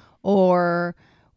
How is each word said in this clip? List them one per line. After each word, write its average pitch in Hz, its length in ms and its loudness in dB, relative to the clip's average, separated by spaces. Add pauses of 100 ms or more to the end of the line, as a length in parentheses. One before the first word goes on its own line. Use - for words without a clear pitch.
(240)
Or 175 720 0 (420)